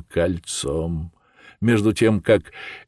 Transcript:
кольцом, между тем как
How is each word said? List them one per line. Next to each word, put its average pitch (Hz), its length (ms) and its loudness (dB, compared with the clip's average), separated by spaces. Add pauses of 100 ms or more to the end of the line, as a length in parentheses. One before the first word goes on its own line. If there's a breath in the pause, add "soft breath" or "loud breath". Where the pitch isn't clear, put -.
кольцом, 85 1000 -4 (500 soft breath)
между 110 320 2
тем 110 280 2
как - 300 2 (360 loud breath)